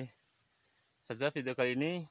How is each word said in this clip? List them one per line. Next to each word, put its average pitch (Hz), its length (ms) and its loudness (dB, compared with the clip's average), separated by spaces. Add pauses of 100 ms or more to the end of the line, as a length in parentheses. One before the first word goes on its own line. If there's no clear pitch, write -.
(1000)
saja 123 320 0
video 127 240 0
kali 127 240 4
ini. 170 320 0